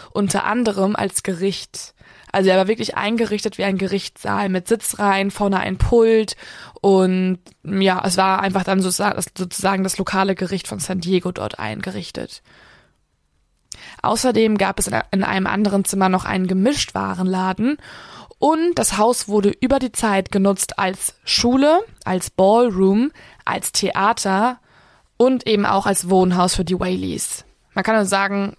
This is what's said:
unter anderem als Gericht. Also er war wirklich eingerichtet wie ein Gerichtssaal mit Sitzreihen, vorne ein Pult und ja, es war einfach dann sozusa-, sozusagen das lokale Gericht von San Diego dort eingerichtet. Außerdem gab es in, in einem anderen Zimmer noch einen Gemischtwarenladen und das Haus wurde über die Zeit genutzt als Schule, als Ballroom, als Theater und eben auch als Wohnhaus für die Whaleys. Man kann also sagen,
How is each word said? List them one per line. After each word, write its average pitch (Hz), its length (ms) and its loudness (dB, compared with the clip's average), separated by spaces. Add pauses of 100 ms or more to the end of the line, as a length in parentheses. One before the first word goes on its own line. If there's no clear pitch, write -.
(120)
unter 202 340 -2
anderem 208 520 0
als - 260 -4
Gericht. - 720 -6 (380)
Also 190 180 2
er 185 80 4
war 190 100 2
wirklich 220 300 -4
eingerichtet 214 600 -2
wie 185 60 -4
ein 196 140 -2
Gerichtssaal 196 720 -4
mit 185 180 -2
Sitzreihen, 202 640 0
vorne 196 280 0
ein - 180 -4
Pult 226 580 4 (460)
und 185 580 2 (240)
ja, 190 420 0
es 185 120 -2
war 190 240 2
einfach 190 240 -2
dann 190 160 2
sozusa-, 190 340 -2 (220)
sozusagen 190 480 -2
das 185 120 -4
lokale 190 380 -2
Gericht 185 320 -6
von 208 120 -10
San 185 200 -6
Diego 180 320 -2
dort - 280 -10
eingerichtet. - 840 -10 (1600)
Außerdem 220 560 2
gab 196 220 -2
es - 80 -2
in, 196 120 -2 (120)
in 196 120 0
einem 190 240 -2
anderen 202 380 0
Zimmer 196 240 0
noch 185 160 0
einen 190 220 -2
Gemischtwarenladen 190 1300 -2 (600)
und 320 380 2
das 202 220 0
Haus 226 300 2
wurde 202 340 2
über 262 180 2
die 254 140 -2
Zeit 196 380 0
genutzt 196 460 0
als 190 460 -4
Schule, 269 560 4 (240)
als 185 260 -2
Ballroom, 208 840 4 (340)
als - 260 -4
Theater 202 880 0 (560)
und 254 320 2
eben 202 180 2
auch 196 200 2
als 185 240 0
Wohnhaus 185 460 4
für 190 100 -2
die 175 140 -2
Whaleys. 185 640 -6 (280)
Man 196 100 -4
kann 220 140 0
also 196 120 0
sagen, 196 500 -2